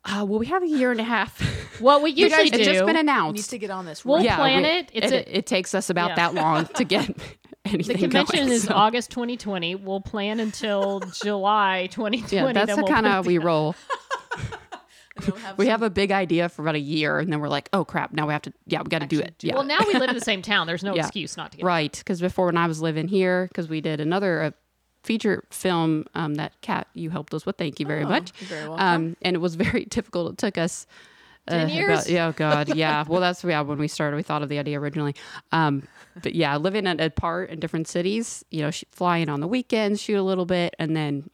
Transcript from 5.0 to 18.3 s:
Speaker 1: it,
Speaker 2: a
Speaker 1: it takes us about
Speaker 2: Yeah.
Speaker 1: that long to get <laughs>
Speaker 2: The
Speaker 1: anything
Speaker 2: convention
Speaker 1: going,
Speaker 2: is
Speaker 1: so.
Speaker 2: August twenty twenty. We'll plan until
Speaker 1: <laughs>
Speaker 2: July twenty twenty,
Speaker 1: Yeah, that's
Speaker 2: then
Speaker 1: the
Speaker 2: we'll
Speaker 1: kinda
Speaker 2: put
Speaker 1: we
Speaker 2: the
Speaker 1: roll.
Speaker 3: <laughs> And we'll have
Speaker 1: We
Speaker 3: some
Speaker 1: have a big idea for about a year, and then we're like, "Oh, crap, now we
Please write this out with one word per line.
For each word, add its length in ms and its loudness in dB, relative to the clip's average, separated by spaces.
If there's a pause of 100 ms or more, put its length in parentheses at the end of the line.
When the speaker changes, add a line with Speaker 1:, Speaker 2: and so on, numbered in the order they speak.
Speaker 1:
it, 160 0
Speaker 2:
a 100 -4
Speaker 1:
it 80 -2
takes 300 0
us 160 0
about 200 2
Speaker 2:
Yeah. 40 -4
Speaker 1:
that 180 2
long 400 2
to 100 0
get 220 0
<laughs> 120 -6
Speaker 2:
The 60 -14 (420)
Speaker 1:
anything 340 -2
Speaker 2:
convention 400 2
Speaker 1:
going, 120 2
Speaker 2:
is 120 2
Speaker 1:
so. 100 -2
Speaker 2:
August 380 2
twenty 260 -6
twenty. 380 -4
We'll 260 -6
plan 380 -4
until 600 -2
Speaker 1:
<laughs> 240 -10
Speaker 2:
July 680 0
twenty 300 -2
twenty, 140 -4
Speaker 1:
Yeah, 160 2
that's 160 4
Speaker 2:
then 100 0
Speaker 1:
the 60 2
Speaker 2:
we'll 100 2
Speaker 1:
kinda 240 4
Speaker 2:
put 100 0
Speaker 1:
we 100 4
Speaker 2:
the 80 0
Speaker 1:
roll. 360 2
Speaker 3:
<laughs> 40 -20 (1300)
And 80 -10
we'll 160 -2
have 160 -10
Speaker 1:
We 80 4
Speaker 3:
some 60 4
Speaker 1:
have 100 2
a 80 2
big 220 2
idea 360 2
for 140 -8
about 140 0
a 40 0
year, 400 0
and 140 0
then 60 0
we're 100 -4
like, 240 -2
"Oh, 100 2
crap, 300 -4
now 140 0
we 60 0